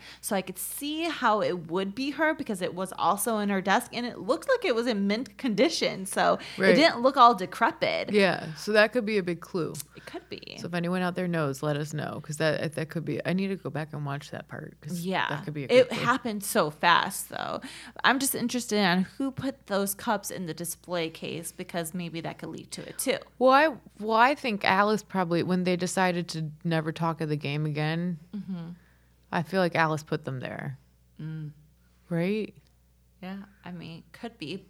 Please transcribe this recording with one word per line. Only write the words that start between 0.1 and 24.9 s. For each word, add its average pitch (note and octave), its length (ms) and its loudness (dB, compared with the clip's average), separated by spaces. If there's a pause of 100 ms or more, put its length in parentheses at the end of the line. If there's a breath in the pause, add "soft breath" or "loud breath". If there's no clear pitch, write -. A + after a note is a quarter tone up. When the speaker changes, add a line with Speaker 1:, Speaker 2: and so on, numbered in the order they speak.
Speaker 1:
So - 120 -4
I F#3+ 60 0
could F#3+ 180 -8
see D4+ 460 -6
how A#3 380 2
it D#3+ 280 -2
would F#3+ 240 -2
be C4+ 180 -4
her D#4 200 0
because A3 300 -6
it E3+ 120 -4
was F#3 220 -6
also G3 420 0
in G3+ 120 0
her F#3+ 100 2
desk, G3+ 320 2
and A#3+ 140 -6
it - 140 -10
looked C4 280 -2
like B4 160 2
it D4+ 100 2
was A#3 120 0
in G3+ 200 0
mint A3 300 -2
condition. G#3 680 0
So F3 320 2 (180 loud breath)
Speaker 2:
Right. F#3+ 140 6
Speaker 1:
it F3+ 60 10
didn't C#4 260 6
look C4 160 4
all A#3+ 160 10
decrepit. F#3 760 0
Speaker 2:
Yeah, G3 440 4
so - 180 -6
that G#3+ 220 6
could B3 100 0
be G#3+ 140 0
a F#3+ 40 2
big F3 180 -4
clue. - 340 -4 (220)
Speaker 1:
It - 100 -20
could - 240 -14
be. - 300 -14
Speaker 2:
So - 80 -8
if E3+ 60 -12
anyone F3 280 0
out F3+ 120 -2
there F3+ 140 -2
knows, D3+ 340 -2
let D3+ 140 0
us D3+ 160 -6
know, C#3+ 320 -6
'cause D3 140 -8
that, D#3 340 0
that D#3 160 -4
could D#3+ 160 -6
be. D3 220 -4
I E3+ 80 0
need F#3+ 140 0
to F#3+ 80 -4
go - 120 -10
back D3+ 240 -8
and D3 140 -8
watch C#3 240 -8
that - 180 -12
part, - 320 -14
'cause E3+ 240 -8
Speaker 1:
Yeah. F3+ 240 0
Speaker 2:
that - 160 -6
could D#3 100 -8
be C#3+ 100 -6
a - 20 -8
Speaker 1:
It B3 240 8
Speaker 2:
good A3+ 80 -4
clue. A#3 80 -2
Speaker 1:
happened A#3+ 360 0
so E3 280 2
fast, - 580 4
though. - 320 -6 (420 loud breath)
I'm B3 160 6
just C4 160 -2
interested A#3+ 440 -2
in F#3 240 4 (160)
who C4+ 120 -2
put C4 360 -8
those G3 280 -2
cups G#3 360 -4
in F#3 160 -8
the D#3 80 -6
display E3+ 560 -6
case, D#3+ 400 -10
because E3+ 420 -8
maybe E3 280 -8
that D3+ 180 -10
could D#3+ 100 -12
lead - 220 -14
to - 180 -12
it, - 80 -14
too. - 220 0 (220)
Speaker 2:
Well, B3+ 100 6
I, C#4 260 6 (220)
well, A3 180 0
I B3+ 200 6
think G#3+ 280 -2
Alice G#3 380 4